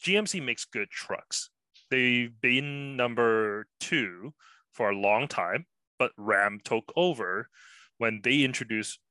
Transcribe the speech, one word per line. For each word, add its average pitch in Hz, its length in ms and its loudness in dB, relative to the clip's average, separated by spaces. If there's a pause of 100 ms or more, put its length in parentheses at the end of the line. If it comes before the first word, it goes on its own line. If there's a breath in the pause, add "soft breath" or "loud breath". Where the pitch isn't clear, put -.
G 185 160 0
M 214 100 0
C 196 120 -6
makes 123 260 -6
good 104 260 -6
trucks. - 580 -8 (400)
They've 123 420 2 (100)
been 139 540 -2
number 113 720 0 (120)
two 110 540 -4 (400 soft breath)
for 110 180 0
a 101 60 0
long 104 300 2
time, 104 380 -4 (320)
but 127 200 0
Ram 104 460 2
took - 320 -4
over 117 540 0 (480 loud breath)
when 110 260 0
they 135 200 4
introduced 113 560 -4 (120)